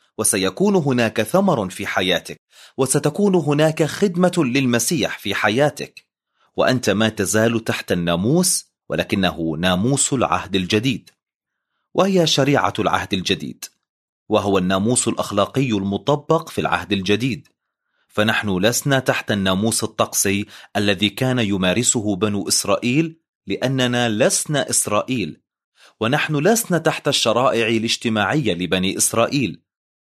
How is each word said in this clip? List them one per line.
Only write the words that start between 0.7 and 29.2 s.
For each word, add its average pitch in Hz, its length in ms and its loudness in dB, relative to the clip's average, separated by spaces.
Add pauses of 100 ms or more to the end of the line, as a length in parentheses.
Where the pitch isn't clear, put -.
هناك 123 480 2
ثمر 147 480 2
في 98 160 -10
حياتك، 90 540 -2 (360)
وستكون 151 580 2
هناك 156 480 2
خدمة 180 560 0
للمسيح 120 800 0
في 98 160 -6
حياتك، 113 720 0 (500)
وأنت 107 340 2
ما 107 180 2
تزال 110 560 0
تحت - 280 -4
الناموس، 92 760 0 (220)
ولكنه 82 680 -2
ناموس 92 540 0
العهد 92 440 0
الجديد، 104 540 -2 (840)
وهي 185 320 2
شريعة 135 520 2
العهد 92 360 0
الجديد، 87 500 -4 (640)
وهو 101 300 2
الناموس 95 500 0
الأخلاقي 104 640 -2
المطبق 113 800 0
في - 120 -6
العهد 87 320 -2
الجديد. 101 560 -2 (600)
فنحن 107 500 -2
لسنا 123 400 0
تحت - 320 -2
الناموس 101 540 0
الطقسي 101 600 -2 (300)
الذي 101 320 2
كان 127 300 -2
يمارسه 101 800 0
بنو 101 320 -2
إسرائيل، 131 720 0 (260)
لأننا 123 640 0
لسنا 139 600 0
إسرائيل، 104 720 -2 (600)
ونحن 147 360 0
لسنا 180 420 0
تحت 156 300 -2
الشرائع 117 600 2
الاجتماعية 110 840 0
لبني 90 420 -2
إسرائيل، 113 680 0 (440)